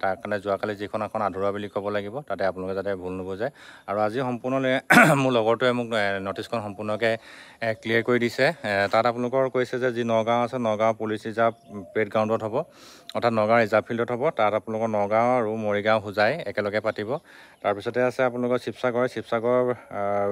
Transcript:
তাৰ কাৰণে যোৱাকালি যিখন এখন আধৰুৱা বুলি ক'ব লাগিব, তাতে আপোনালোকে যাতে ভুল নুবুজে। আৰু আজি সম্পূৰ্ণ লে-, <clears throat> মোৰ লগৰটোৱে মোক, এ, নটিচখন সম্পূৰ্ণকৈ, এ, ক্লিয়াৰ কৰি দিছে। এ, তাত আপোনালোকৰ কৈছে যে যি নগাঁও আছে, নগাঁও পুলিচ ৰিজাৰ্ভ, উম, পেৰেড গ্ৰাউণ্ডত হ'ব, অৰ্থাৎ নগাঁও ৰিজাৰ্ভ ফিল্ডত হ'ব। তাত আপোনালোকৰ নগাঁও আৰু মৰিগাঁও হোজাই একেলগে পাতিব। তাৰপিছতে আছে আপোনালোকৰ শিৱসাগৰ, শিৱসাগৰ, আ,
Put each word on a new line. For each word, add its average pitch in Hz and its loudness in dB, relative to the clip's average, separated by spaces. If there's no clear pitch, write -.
তাৰ 95 0
কাৰণে 104 -4
যোৱাকালি 101 -2
যিখন 104 -6
এখন 107 -4
আধৰুৱা 95 -2
বুলি 101 -6
ক'ব 101 -6
লাগিব, 104 -6
তাতে 98 -6
আপোনালোকে 92 -4
যাতে 98 -4
ভুল 92 -8
নুবুজে। 95 -6
আৰু 98 -2
আজি 107 0
সম্পূৰ্ণ 127 -2
লে-, 131 0
<clears throat> 226 8
মোৰ 135 2
লগৰটোৱে 117 2
মোক, 120 -2
এ, 101 0
নটিচখন 101 -6
সম্পূৰ্ণকৈ, 107 -2
এ, 113 0
ক্লিয়াৰ 113 0
কৰি 123 2
দিছে। 120 0
এ, 104 2
তাত 113 4
আপোনালোকৰ 123 0
কৈছে 127 -2
যে 127 0
যি 117 -2
নগাঁও 117 2
আছে, 123 -4
নগাঁও 110 2
পুলিচ 107 -6
ৰিজাৰ্ভ, 113 2
উম, 101 -12
পেৰেড 107 0
গ্ৰাউণ্ডত 110 0
হ'ব, 110 -4
অৰ্থাৎ 110 0
নগাঁও 110 4
ৰিজাৰ্ভ 107 4
ফিল্ডত 120 -2
হ'ব। 123 0
তাত 107 2
আপোনালোকৰ 110 -2
নগাঁও 110 2
আৰু 110 0
মৰিগাঁও 107 2
হোজাই 104 2
একেলগে 104 -2
পাতিব। 107 -2
তাৰপিছতে 104 0
আছে 123 0
আপোনালোকৰ 123 0
শিৱসাগৰ, 123 -2
শিৱসাগৰ, 123 0
আ, 123 -2